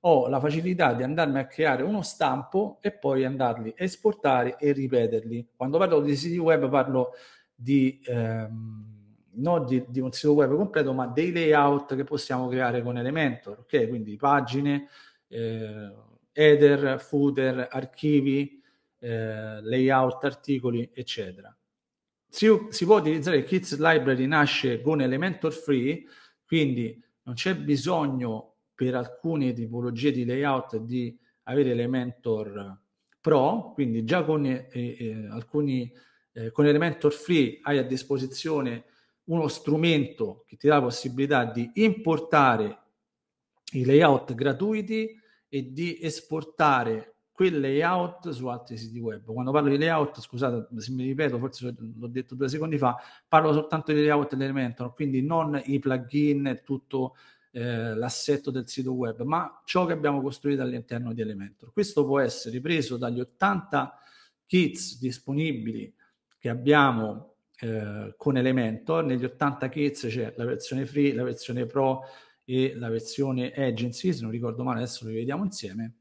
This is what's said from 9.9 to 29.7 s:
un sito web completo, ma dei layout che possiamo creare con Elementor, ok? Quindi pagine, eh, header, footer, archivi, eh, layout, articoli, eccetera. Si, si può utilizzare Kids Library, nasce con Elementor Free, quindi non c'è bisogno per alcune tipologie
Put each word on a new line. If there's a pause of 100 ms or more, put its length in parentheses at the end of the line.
un
sito
web
completo,
ma
dei
layout
che
possiamo
creare
con
Elementor,
ok?
Quindi
pagine, (400)
eh, (480)
header,
footer,
archivi, (380)
eh,
layout,
articoli,
eccetera. (760)
Si, (220)
si
può
utilizzare
Kids
Library,
nasce
con
Elementor
Free, (400)
quindi (220)
non
c'è
bisogno (180)
per
alcune
tipologie